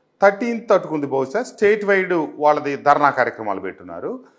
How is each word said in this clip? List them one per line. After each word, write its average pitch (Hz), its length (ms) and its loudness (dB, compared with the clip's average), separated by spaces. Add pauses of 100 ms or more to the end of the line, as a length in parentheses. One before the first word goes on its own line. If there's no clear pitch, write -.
(220)
థర్టీన్త్ 214 500 2
అటుకుంది 156 340 0
బహుశా, 135 360 -4
స్టేట్ 208 420 0
వైడ్ 190 280 0
వాళ్ళది 147 640 0
ధర్నా 143 340 4
కార్యక్రమాలు 113 500 -4
పెట్టున్నారు, 92 640 -12 (140)